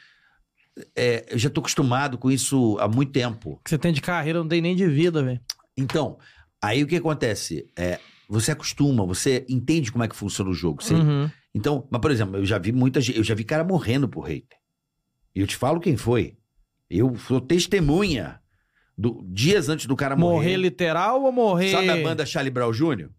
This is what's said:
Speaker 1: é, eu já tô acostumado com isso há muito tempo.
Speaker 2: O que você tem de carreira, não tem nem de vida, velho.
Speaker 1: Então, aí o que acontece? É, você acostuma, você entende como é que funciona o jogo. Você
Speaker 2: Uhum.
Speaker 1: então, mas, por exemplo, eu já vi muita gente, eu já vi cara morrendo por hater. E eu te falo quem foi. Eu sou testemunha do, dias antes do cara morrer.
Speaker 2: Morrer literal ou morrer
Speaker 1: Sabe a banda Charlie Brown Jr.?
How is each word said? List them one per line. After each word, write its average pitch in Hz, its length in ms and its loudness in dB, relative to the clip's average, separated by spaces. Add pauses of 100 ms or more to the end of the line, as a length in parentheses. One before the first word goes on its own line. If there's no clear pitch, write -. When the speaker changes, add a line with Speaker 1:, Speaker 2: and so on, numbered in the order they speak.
(960)
Speaker 1:
é, 120 340 0
eu - 100 -4
já 135 100 2
tô - 100 -4
acostumado 131 580 0
com 131 140 0
isso 123 480 2
há 104 80 2
muito 131 240 0
tempo. 120 420 -4
Speaker 2:
O - 100 -16
que - 80 -14
você 160 60 2
tem 170 140 2
de 143 100 -2
carreira, 165 380 -2
não 160 80 -2
tem 170 140 2
nem 175 140 0
de 185 120 2
vida, 156 360 2
velho. 127 160 -2 (380)
Speaker 1:
Então, 135 400 -2 (440)
aí 117 220 2
o 147 40 0
que 165 80 0
acontece? 127 800 -2
É, 87 240 -2 (300)
você 110 220 0
acostuma, 143 540 0
você 123 440 0
entende 131 420 0
como 117 120 0
é 113 40 0
que 110 80 -12
funciona 98 340 -4
o 92 40 0
jogo. 78 300 -2
Você - 100 0
Speaker 2:
Uhum. 151 360 2 (240)
Speaker 1:
então, 131 360 -2
mas, 123 120 -2
por 151 100 2
exemplo, 104 260 0
eu 98 80 0
já 104 120 0
vi 95 140 -2
muita 127 300 2
gente, 113 160 -2
eu 110 60 2
já 110 120 0
vi 107 80 -4
cara 151 200 0
morrendo 143 440 0
por 82 140 -8
hater. 73 360 -10 (800)
E 95 60 0
eu 101 60 0
te - 100 -6
falo 156 220 0
quem 160 180 0
foi. 117 400 -2 (520)
Eu 117 280 0
sou 127 240 -2
testemunha 156 1000 0 (580)
do, 110 320 -4
dias 139 400 2
antes 156 160 -4
do 127 100 -2
cara 139 200 -2
morrer. 170 200 4
Speaker 2:
Morrer 170 220 2
literal 185 680 0
ou 262 80 2
morrer 190 400 2
Speaker 1:
Sabe 190 180 2
a 170 140 2
banda 156 220 -2
Charlie 139 260 -2
Brown 123 200 0
Jr.? 113 480 -2